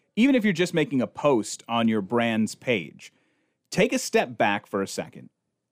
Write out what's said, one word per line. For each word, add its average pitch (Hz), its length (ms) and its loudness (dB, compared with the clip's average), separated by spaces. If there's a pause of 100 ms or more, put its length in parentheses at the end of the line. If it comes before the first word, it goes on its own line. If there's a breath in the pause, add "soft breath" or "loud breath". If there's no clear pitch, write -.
(140)
even 262 220 4
if 214 80 0
you're 214 80 2
just 170 220 -2
making 143 280 0
a 110 60 -2
post - 600 0
on 117 200 2
your 110 120 2
brand's 110 540 0
page, - 580 -6 (580)
take 202 220 0
a - 60 0
step 160 400 -2
back 104 280 0
for 98 160 -4
a 95 60 -6
second - 420 -12 (400)